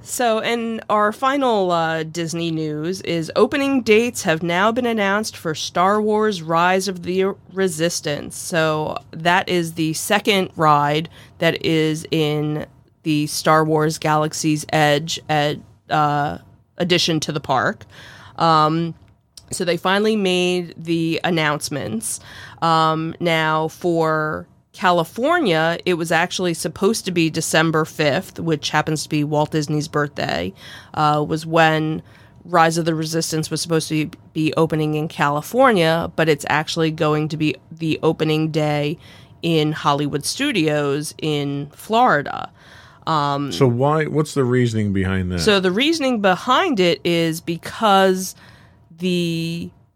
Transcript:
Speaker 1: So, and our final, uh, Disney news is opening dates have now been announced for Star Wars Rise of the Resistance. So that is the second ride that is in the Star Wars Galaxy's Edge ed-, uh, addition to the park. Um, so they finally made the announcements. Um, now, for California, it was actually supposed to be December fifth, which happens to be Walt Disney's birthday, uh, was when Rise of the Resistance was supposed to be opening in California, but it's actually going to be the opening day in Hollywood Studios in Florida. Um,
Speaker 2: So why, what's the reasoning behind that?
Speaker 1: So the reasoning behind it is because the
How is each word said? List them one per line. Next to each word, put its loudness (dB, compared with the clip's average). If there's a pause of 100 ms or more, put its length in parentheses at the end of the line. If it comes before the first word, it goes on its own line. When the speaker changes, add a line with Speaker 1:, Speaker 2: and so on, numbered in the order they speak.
Speaker 1:
So, 0
and -4
our 2
final, 2
uh, 0
Disney -4
news -4
is -4
opening 2
dates 2
have 0
now 2
been -2
announced 0
for -4
Star 0
Wars 0
Rise 2
of -8
the 0 (200)
Resistance. -2
So -2 (140)
that 0
is -2
the -2
second 0
ride 2 (300)
that 0
is 0
in -2 (340)
the 0
Star 2
Wars 0
Galaxy's 0
Edge 2
ed-, 0 (260)
uh, 0 (400)
addition 2
to -6
the -4
park. -2 (520)
Um, 4 (580)
so -6
they 0
finally 2
made 0
the -2
announcements. -2 (420)
Um, 2
now, 0
for -2 (260)
California, 2
it 0
was -2
actually 0
supposed -2
to -4
be 2
December 2
fifth, -2
which -2
happens 0
to -12
be 0
Walt 0
Disney's -2
birthday, -4 (420)
uh, 2
was -6
when 2 (400)
Rise 4
of 0
the 0
Resistance -4
was -4
supposed -2
to -2 (240)
be -2
opening 0
in -4
California, 2
but 2
it's 2
actually 0
going 0
to -6
be 0 (160)
the -2
opening 0
day 0 (440)
in 2
Hollywood -2
Studios -2
in -4
Florida. 0 (560)
Um, 0
Speaker 2:
So 4
why, 2
what's -2
the 0
reasoning 2
behind 0
that? -2
Speaker 1:
So 4
the 2
reasoning 0
behind 2
it 2
is 0
because 2 (640)
the -2 (260)